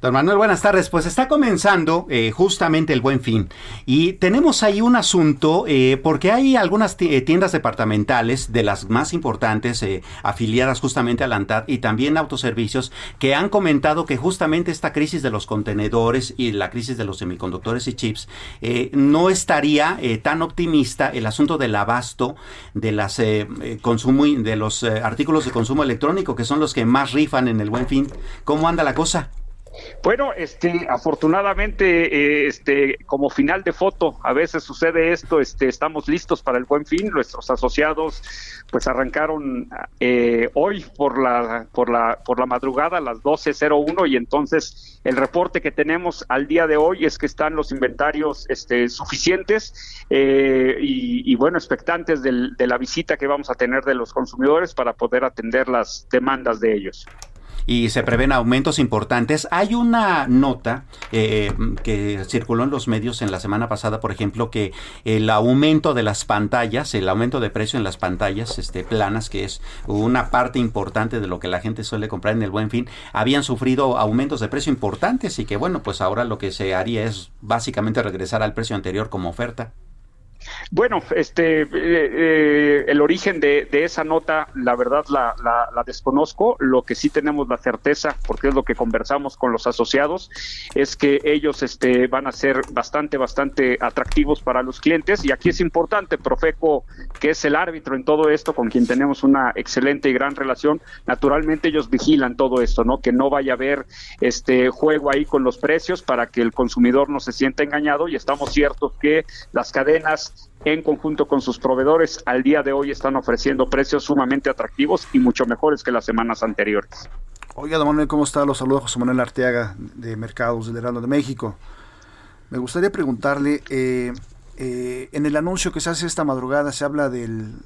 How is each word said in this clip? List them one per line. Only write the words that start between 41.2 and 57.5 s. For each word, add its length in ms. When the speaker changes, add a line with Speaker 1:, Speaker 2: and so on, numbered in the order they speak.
Speaker 2:
la, 520
por 180
la, 340
por 140
la 80
madrugada 520
a 20
las 240
doce 280
cero 260
uno, 280
y 80
entonces 880
el 140
reporte 440
que 120
tenemos 560
al 180
día 220
de 80
hoy 280
es 140
que 80
están 300
los 160
inventarios, 760
este, 400
suficientes, 840
eh, 720
y, 520
y, 20
bueno, 240
expectantes 640
del, 340
de 120
la 100
visita 380
que 100
vamos 240
a 40
tener 280
de 140
los 160
consumidores 600
para 200
poder 320
atender 440
las 440
demandas 480
de 160
ellos. 300